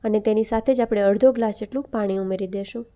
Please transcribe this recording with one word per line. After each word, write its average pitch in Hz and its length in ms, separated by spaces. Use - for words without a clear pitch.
અને 214 160
તેની 214 320
સાથે 226 200
જ 254 80
આપણે 220 280
અડધો 254 320
ગ્લાસ 214 200
જેટલું 254 300
પાણી 196 320
ઉમેરી 190 320
દઈશું 202 420